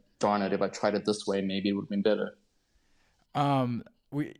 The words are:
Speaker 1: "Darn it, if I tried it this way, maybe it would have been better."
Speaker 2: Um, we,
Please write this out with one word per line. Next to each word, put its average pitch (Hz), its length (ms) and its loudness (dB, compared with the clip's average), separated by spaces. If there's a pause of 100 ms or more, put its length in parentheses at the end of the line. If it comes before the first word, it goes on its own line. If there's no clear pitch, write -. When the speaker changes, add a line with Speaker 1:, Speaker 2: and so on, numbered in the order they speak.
(200)
Speaker 1:
"Darn 104 240 2
it, 185 100 0
if - 80 0
I 101 60 2
tried 104 260 0
it 101 120 0
this 208 200 0
way, 139 160 0
maybe 98 280 -2
it - 40 2
would 101 120 -4
have - 40 -12
been 101 140 0
better." 104 340 0 (960)
Speaker 2:
Um, 135 500 0 (280)
we, 143 280 -6